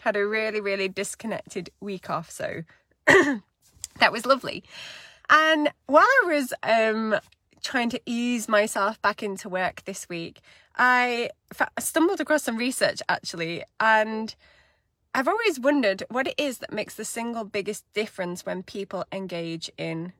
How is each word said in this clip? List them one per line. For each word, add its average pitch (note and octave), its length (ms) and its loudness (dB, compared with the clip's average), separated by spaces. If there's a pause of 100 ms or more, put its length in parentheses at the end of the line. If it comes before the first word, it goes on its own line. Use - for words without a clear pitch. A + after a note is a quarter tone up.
Had G#3+ 160 0
a G3+ 100 2
really, A3 320 -2
really G3 300 -2
disconnected F#3+ 800 -8 (100)
week G3 300 -10
off, E3 200 -4
so - 340 -6 (200)
<clears throat> - 240 -6
that - 1040 2
was G#3+ 140 -4
lovely. - 380 0 (680)
And D#4 420 6 (140)
while D4+ 180 8
I B4 220 6
was, D4 280 0 (100)
um, A3 520 2 (460)
trying A#3+ 300 -2
to A#3+ 140 -6
ease A#3+ 440 -2
myself G#3+ 520 2
back G#3 220 -2
into G3 240 -8
work F#3 380 -4
this - 240 -12
week, E3+ 320 -10 (340)
I B3 540 2 (240)
fa-, - 260 -2
stumbled E4+ 400 2
across D4+ 240 2
some A3+ 140 -4
research, - 500 0
actually, - 560 -4 (160)
and A3 560 2 (800)
I've B3+ 120 0
always G4 320 0
wondered A#3+ 500 2
what B3+ 180 -4
it - 120 -6
is C#4 180 -2
that - 160 -14
makes G#3 220 -8
the A3 100 -10
single A#3 380 -8
biggest G3+ 500 -8
difference F#3+ 540 -6
when F3+ 160 -6
people G3 480 -10
engage E3+ 680 -8
in E3 420 -8